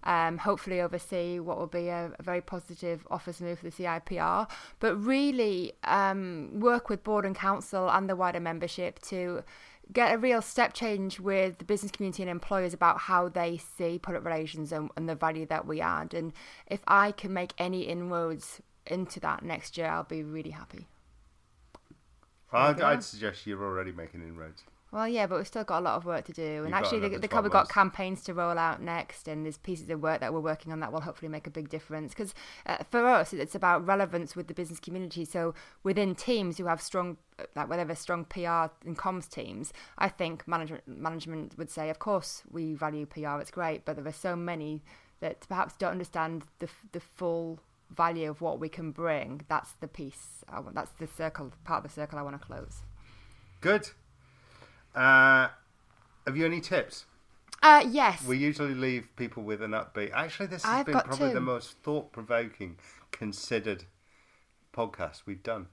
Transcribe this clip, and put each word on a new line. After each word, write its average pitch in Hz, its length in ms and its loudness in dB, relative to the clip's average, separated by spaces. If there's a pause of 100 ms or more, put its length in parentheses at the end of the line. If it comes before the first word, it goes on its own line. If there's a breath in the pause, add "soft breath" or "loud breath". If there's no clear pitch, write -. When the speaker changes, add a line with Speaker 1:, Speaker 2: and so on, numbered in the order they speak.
Speaker 1:
um, 165 340 2
hopefully 196 420 0
oversee 175 600 -2
what 170 180 -4
will 170 80 -2
be 175 220 -2
a, 170 300 -4
a - 40 -16
very 180 180 -2
positive 170 720 -8
office 175 300 -6
move 175 180 -6
for 175 60 -16
the 170 80 -8
C 180 140 -6
I 165 120 -2
P 175 200 -6
R, 175 280 2 (320 loud breath)
but 226 180 2
really, 233 760 2 (120)
um, 190 760 0
work 240 280 4
with 202 140 -2
board 208 220 2
and 190 100 0
council 196 560 0
and 190 180 4
the 190 60 2
wider 180 260 2
membership 170 600 -4
to 180 400 -4 (480 loud breath)
get 226 240 6
a 226 40 2
real 233 240 6
step - 320 2
change 196 440 -2
with 190 400 2
the 175 60 -10
business 202 260 0
community 190 320 -4
and 180 80 -4
employers 175 440 0
about 170 260 6
how 180 260 4
they 170 300 0
see 175 420 -4
public 175 240 -4
relations 156 480 -4
and, 156 280 -4
and 165 100 -2
the 160 60 -2
value 160 320 -2
that 156 200 -2
we 156 140 -4
add. 165 320 0
And 165 200 -4 (340 loud breath)
if 202 200 -4
I 202 240 6
can 202 220 -8
make 180 240 -4
any 180 280 -2
inroads 170 760 -4 (260)
into 180 340 -4
that - 220 -2
next - 360 -8
year, 160 100 -2
I'll 165 160 -2
be 160 180 -8
really 156 280 -8
happy. 160 360 -16 (1700)
Speaker 2:
I'd, 139 260 6
Speaker 1:
Yeah. 151 100 4
Speaker 2:
I'd 135 140 4
suggest 104 440 -6
you're 101 180 -6
already 92 280 -4
making 85 300 -12
inroads. 82 400 -14 (280)
Speaker 1:
Well, 220 160 -2
yeah, 226 200 0
but 180 100 -2
we've 185 100 -2
still 220 180 -6
got 170 160 0
a 180 40 -4
lot 120 120 2
of 170 100 -4
work 170 180 -4
to 165 80 -14
do. 165 100 -8
And 151 120 -4
Speaker 2:
You've 151 160 -6
got 185 80 0
Speaker 1:
actually, 208 220 0
the, 202 80 0
Speaker 2:
another 196 120 -4
Speaker 1:
the 202 80 -4
Speaker 2:
twelve 226 140 2
Speaker 1:
club - 20 0
have 208 80 0
got 196 120 8
Speaker 2:
months. - 80 -4
Speaker 1:
campaigns 190 520 2
to 185 80 -8
roll 170 240 0
out 165 240 0
next, - 480 -8
and 156 160 -6
there's 156 140 -8
pieces 170 320 -8
of 156 120 -4
work 160 180 0
that 127 120 -2
we're 160 80 -2
working 156 320 -4
on 156 80 -6
that 127 100 -6
will 156 120 -4
hopefully 156 260 -10
make 151 180 -8
a 160 40 -10
big 151 180 -10
difference. 156 460 -10
'Cause, 202 180 -8 (320 loud breath)
uh, - 140 -4 (120)
for 240 160 4
us, 202 280 6
it's 151 200 -6
about 175 320 4
relevance 175 480 0
with 170 140 -8
the 175 60 -10
business 165 260 -8
community. 170 460 -8
So 170 260 -2 (300 loud breath)
within 190 320 2
teams 196 420 0
who 185 80 -6
have 165 160 0
strong, 180 380 -4 (200)
uh, - 60 -10 (100)
like, 147 140 -4
whatever, 170 260 -2
strong 170 300 -4
P 175 220 -6
R 165 240 2 (160)
and 170 100 -6
comms 185 320 -4
teams, 110 460 -10 (240 loud breath)
I 196 100 2
think 165 400 -6
management, 160 400 -4
management 160 720 -8
would 160 100 -8
say, 156 220 -6
"Of 156 80 -6
course, - 520 -4
we 160 220 -4
value 151 320 -4
P 151 220 -10
R, 143 160 -4
it's - 80 -12
great," 165 340 -4
but 151 120 -4
there 143 100 -10
are 156 60 -8
so 180 240 -4
many 156 460 -6 (380 soft breath)
that - 300 -8
perhaps 185 260 -2
don't 175 160 0
understand 165 540 -4 (140)
the 165 60 -6
f-, - 260 -16
the 170 80 -8
full 170 600 -4 (340)
value 165 360 2
of - 100 -10
what 156 180 -2
we 156 120 -6
can 160 220 -8
bring. 151 560 -4
That's - 240 -2
the - 160 -12
piece - 600 -14
I - 120 -10
want, - 160 -14
that's - 160 -6
the 160 140 -12
circle, 156 460 -8 (120)
part 151 200 -2
of 147 60 -12
the - 100 -20
circle 151 180 -8
I 143 40 -6
wanna 139 160 -10
close. - 460 -14 (760 soft breath)
Speaker 2:
Good. 202 300 2 (1040 soft breath)
Uh, 131 540 10 (800)
have 135 100 -2
you 160 80 2
any 165 160 0
tips? - 440 -2 (580)
Speaker 1:
Uh, 294 260 12
yes. 220 360 4
Speaker 2:
We 127 120 2
usually 143 380 0
leave 127 420 0
people 120 280 -6
with 104 180 -4
an 107 80 -4
upbeat. 107 420 -4
Actually, 160 340 -2
this 170 180 -8
has 240 160 2
Speaker 1:
I've 277 60 0
Speaker 2:
been 294 80 0
Speaker 1:
got 254 120 4
Speaker 2:
probably 135 220 0
the 247 60 2
Speaker 1:
two. 127 60 2
Speaker 2:
most 123 320 -2 (100)
thought-provoking, 117 960 -2 (340 loud breath)
considered 104 720 -4 (880 soft breath)
podcast 92 520 -4
we've 98 180 -10
done. 104 300 -6